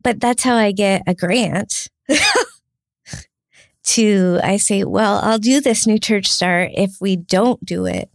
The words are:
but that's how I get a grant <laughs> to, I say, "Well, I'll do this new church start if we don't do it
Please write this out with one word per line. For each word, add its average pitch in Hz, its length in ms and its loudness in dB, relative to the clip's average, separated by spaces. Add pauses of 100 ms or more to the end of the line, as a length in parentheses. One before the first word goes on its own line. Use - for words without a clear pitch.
but 240 180 -2
that's 240 240 0
how 254 120 2
I 214 160 2
get 196 360 0
a 185 60 0
grant 190 760 -2 (220)
<laughs> 294 80 2 (1700)
to, 196 600 2
I 196 140 0
say, 196 260 0
"Well, 202 380 0
I'll 220 160 0
do 254 240 2
this 226 240 0
new 220 140 2
church 208 280 -2
start 180 480 0
if 196 240 -2
we 190 160 -2
don't 190 480 0
do 180 220 -6
it - 300 -6